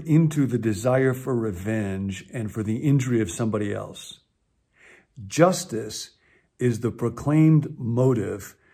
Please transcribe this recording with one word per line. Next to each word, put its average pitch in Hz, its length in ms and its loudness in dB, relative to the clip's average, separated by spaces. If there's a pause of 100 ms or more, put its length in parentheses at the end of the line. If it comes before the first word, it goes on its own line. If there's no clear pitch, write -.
into 151 400 4
the 117 100 -2
desire 123 560 2
for 131 220 -4
revenge 98 1000 -4
and 107 200 -6
for 113 100 -6
the 110 140 -2
injury 127 440 2
of 104 80 0
somebody 104 460 -2
else. - 460 -12 (1040)
Justice 113 840 0 (500)
is 120 200 0
the 113 120 -2
proclaimed 151 840 2
motive 113 800 0 (200)